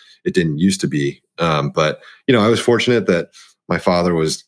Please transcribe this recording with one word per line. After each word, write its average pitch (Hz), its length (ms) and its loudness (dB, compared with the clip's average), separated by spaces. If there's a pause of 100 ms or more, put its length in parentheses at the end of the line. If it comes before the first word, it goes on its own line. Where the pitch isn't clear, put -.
(240)
it 78 100 -4
didn't 80 240 0
used 95 220 0
to - 60 -4
be. 71 360 -4 (160)
Um, 76 320 -2
but, 78 300 -2 (260)
you 127 80 4
know, 110 60 4
I 107 80 4
was 113 120 2
fortunate 117 460 2
that 87 240 0 (380)
my 87 100 -2
father 87 360 0
was 78 340 -2